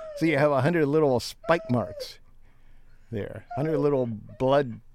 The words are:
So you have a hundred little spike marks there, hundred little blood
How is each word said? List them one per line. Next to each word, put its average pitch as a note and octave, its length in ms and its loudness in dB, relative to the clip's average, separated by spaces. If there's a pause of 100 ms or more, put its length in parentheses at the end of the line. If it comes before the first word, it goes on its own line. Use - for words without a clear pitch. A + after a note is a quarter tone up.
(180)
So D#3+ 80 0
you D#3 120 2
have D3 140 4
a C3+ 100 2
hundred D#3 260 2
little C#3 320 2
spike - 520 -2
marks - 480 -4 (920)
there, G2+ 340 -8 (100)
hundred D3 240 0
little C#3+ 260 2
blood A#2+ 760 0 (160)